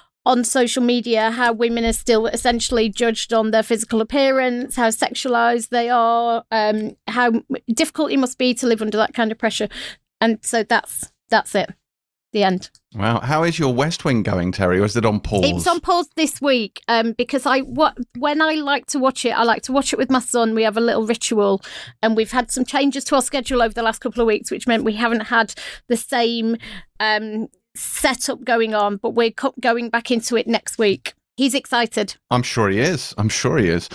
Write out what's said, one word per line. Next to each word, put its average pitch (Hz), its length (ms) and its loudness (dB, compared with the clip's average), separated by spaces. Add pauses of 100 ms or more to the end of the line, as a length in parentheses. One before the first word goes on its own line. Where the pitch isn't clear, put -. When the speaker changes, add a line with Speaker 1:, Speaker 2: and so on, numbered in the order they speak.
(240)
Speaker 1:
on 247 200 4
social 247 400 0
media, 233 480 2
how 240 200 0
women 233 320 0
are 226 100 2
still 226 340 2
essentially 233 640 0
judged 233 440 -2
on 220 160 2
their 220 140 2
physical 226 380 -2
appearance, 262 760 0
how 233 140 2
sexualized 240 800 0
they 240 200 0
are, 233 600 2
um, 214 440 0 (120)
how 240 220 2
m-, 226 140 0 (300)
difficult 226 380 0
it 277 80 2
must 254 180 0
be 254 160 2
to 247 140 -2
live 226 160 2
under 214 140 -2
that - 180 0
kind 220 160 0
of 220 80 -8
pressure. 214 300 -2 (520)
And 226 220 2
so 233 180 0
that's, - 500 -2 (200)
that's - 240 2
it. 190 160 0 (600)
The 208 120 2
end. 185 260 0 (240)
Speaker 2:
Wow. 110 280 0
How 151 220 0
is 165 140 0
your 139 160 2
West 147 320 -2
Wing 123 160 2
going, 92 300 0
Terry, 92 280 2
or 101 60 4
is 104 100 -4
it 113 80 2
on 107 160 2
pause? 104 260 0
Speaker 1:
It's - 200 0
on 349 140 2
pause 359 360 0
this 311 240 -2
week, 254 480 0
um, 233 260 2
because 254 340 -2
I, 269 140 2
what, 269 360 0 (220)
when 294 200 0
I 311 140 2
like 285 340 -2
to 285 120 -4
watch 262 260 0
it, 233 60 2
I - 100 0
like 233 220 2
to - 80 -8
watch 269 220 0
it - 40 -2
with 262 140 0
my 262 80 4
son. 233 340 0
We 220 80 2
have 214 160 2
a 226 40 2
little 220 260 2
ritual, 208 520 0 (440)
and 220 120 2
we've 220 160 0
had 240 200 -2
some 254 140 -2
changes 277 400 0
to 294 100 0
our 262 80 2
schedule 254 400 0
over 220 100 0
the 233 80 -6
last 226 200 -2
couple 240 200 -2
of 226 60 4
weeks, - 240 0
which - 160 -4
meant 226 160 2
we 220 100 0
haven't 226 280 0
had 226 340 0 (320)
the 233 100 0
same, 233 600 0 (420)
um, 214 480 -2 (280)
setup - 680 -2
going 226 320 0
on, 202 220 0
but 233 140 -4
we're 226 200 2
co-, 269 280 -4
going 240 300 0
back 233 220 -4
into 233 240 0
it 226 120 0
next - 300 -2
week. 208 360 0 (240)
He's 254 180 2
excited. 233 640 -2 (140)
Speaker 2:
I'm 123 120 2
sure 110 260 0
he 98 100 2
is. 151 380 -2
I'm 104 120 0
sure - 300 0
he 95 100 4
is. 85 260 0